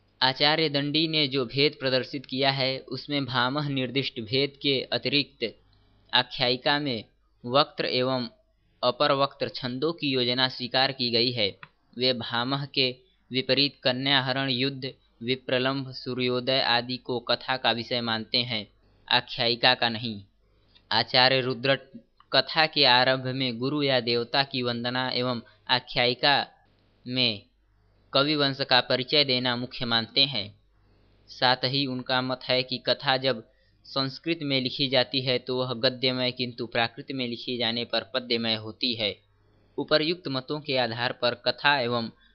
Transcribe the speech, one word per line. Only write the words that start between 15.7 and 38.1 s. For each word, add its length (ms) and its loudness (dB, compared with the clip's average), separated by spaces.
सूर्योदय 680 -2
आदि 360 0
को 220 -4
कथा 380 -2
का 140 0
विषय 300 -2
मानते 360 -2
हैं, 300 -4
आख्यायिका 600 2
का 160 0
नहीं। 340 -6
आचार्य 500 4
रुद्र 380 0
कथा 320 2
के 200 4
आरंभ 420 4
में 300 -4
गुरु 260 -2
या 160 2
देवता 440 0
की 180 -6
वंदना 480 -2
एवं 320 -2
आख्यायिका 760 2
में 380 0
कवि 220 4
वंश 260 0
का 200 4
परिचय 420 2
देना 320 0
मुख्य 300 -6
मानते 400 0
हैं। 340 -6
साथ 360 2
ही 220 0
उनका 360 -2
मत 220 -4
है 200 2
कि 140 -6
कथा 400 0
जब 340 -2
संस्कृत 560 -4
में 200 0
लिखी 280 -2
जाती 320 2
है 180 0
तो 180 -4
वह 160 -2
गद्यमय, 580 0
किंतु 360 -6
प्राकृत 440 -2
में 160 -4
लिखे 300 -6
जाने 280 -2
पर 180 -2
पद्यमय 520 -2